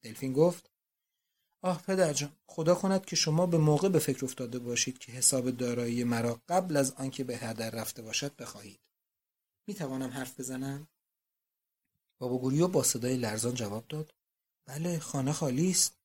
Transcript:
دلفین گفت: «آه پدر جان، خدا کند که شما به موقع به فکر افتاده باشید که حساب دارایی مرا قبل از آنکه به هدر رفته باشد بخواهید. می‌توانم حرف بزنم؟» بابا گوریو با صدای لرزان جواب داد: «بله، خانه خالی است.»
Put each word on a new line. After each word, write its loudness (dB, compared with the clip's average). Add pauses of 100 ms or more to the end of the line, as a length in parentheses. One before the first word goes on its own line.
دلفین -6
گفت: 4 (880)
«آه -2
پدر 2
جان، -2 (160)
خدا 4
کند 2
که -6
شما 4
به 4
موقع 6
به 6
فکر -2
افتاده -6
باشید -4
که -18
حساب 2
دارایی -2
مرا 0
قبل 2
از 2
آنکه -6
به -6
هدر -6
رفته -8
باشد -6
بخواهید. -16 (880)
می‌توانم -6
حرف -10
بزنم؟» -8 (1300)
بابا -2
گوریو 2
با 4
صدای 0
لرزان -2
جواب -6
داد: -10 (520)
«بله، -4
خانه -2
خالی 2
است.» 0